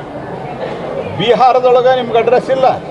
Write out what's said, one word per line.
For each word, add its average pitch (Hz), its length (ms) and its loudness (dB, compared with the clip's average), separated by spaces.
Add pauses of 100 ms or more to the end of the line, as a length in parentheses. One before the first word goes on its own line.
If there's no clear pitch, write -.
(1200)
ಬಿಹಾರದೊಳಗೆ 247 840 4
ನಿಮ್ಗೆ 233 160 0
ಅಡ್ರೆಸ್ 233 320 2
ಇಲ್ಲ, 262 140 0 (260)